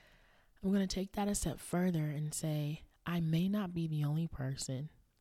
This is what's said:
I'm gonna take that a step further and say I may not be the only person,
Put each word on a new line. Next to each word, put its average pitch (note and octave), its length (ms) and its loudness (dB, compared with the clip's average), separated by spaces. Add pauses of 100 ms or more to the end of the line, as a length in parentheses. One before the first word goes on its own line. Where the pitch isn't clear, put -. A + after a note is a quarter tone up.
(640)
I'm F#3+ 80 2
gonna G3 140 4
take F#3+ 280 -4
that G3+ 140 0
a G3+ 60 2
step - 260 -2
further F3 460 2
and D3+ 300 -2
say D3+ 480 -2 (220)
I F3 140 0
may E3 300 4
not G3 240 0
be E3+ 120 0
the D3+ 200 0
only D#3 220 0
person, C3+ 600 -4 (340)